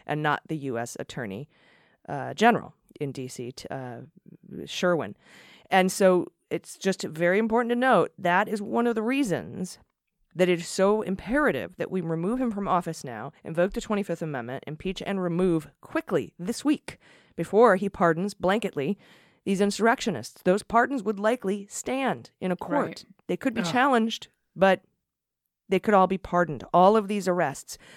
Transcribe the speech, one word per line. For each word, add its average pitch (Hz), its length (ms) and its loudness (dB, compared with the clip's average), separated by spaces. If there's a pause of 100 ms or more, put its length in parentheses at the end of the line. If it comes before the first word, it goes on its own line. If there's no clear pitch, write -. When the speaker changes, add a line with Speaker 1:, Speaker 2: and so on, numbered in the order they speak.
Speaker 1:
and 151 180 -4
not 151 240 0
the 160 100 -4
U 135 200 -4
S 120 220 -6
Attorney, 117 500 -8 (580)
uh, 127 280 -8
General 202 380 2 (280)
in 139 100 -6
D 127 160 -10
C, 127 240 -10
t-, - 180 -16
uh, 123 320 -10 (640)
Sherwin. 147 500 0 (540)
And 185 220 4
so 185 400 4 (180)
it's - 280 -8
just 190 260 -2
very 175 340 0
important 226 340 0
to 240 40 0
note 240 420 4
that 185 300 2
is 208 140 -4
one 233 260 0
of 233 80 0
the 220 80 -4
reasons 185 720 -4 (580)
that 175 140 4
it 175 100 2
is 170 80 -10
so 202 340 2
imperative 190 760 -2
that - 120 -6
we 190 100 -4
remove 170 400 -4
him 254 120 -2
from 202 160 -6
office 170 360 -2
now, 123 280 -10 (120)
invoke 175 300 -2
the 233 80 -6
twenty-fifth 196 400 -4
Amendment, 131 460 -8
impeach 156 360 -8
and 190 200 -4
remove 170 440 0 (140)
quickly 180 560 -4
this 190 260 -8
week - 360 -2 (360)
before 202 400 4
he 196 140 -2
pardons 180 460 0
blanketly 180 640 -2 (480)
these 190 160 0
insurrectionists. 202 800 0
Those 185 200 2
pardons 247 400 2
would 202 160 -4
likely 208 520 -2
stand 247 580 -4 (100)
in 185 120 -2
a 175 40 0
court. 277 300 -2
Speaker 2:
Right. - 200 -10 (220)
Speaker 1:
They 180 100 -2
could 247 180 -2
be 226 60 -2
Speaker 2:
Ugh. 170 100 -2
Speaker 1:
challenged, 247 560 2 (280)
but 185 280 4 (840)
they 190 100 2
could 208 160 2
all 185 120 8
be 190 120 0
pardoned. 156 520 0
All 185 240 8
of 208 120 2
these 196 200 -2
arrests. 175 520 -2 (180)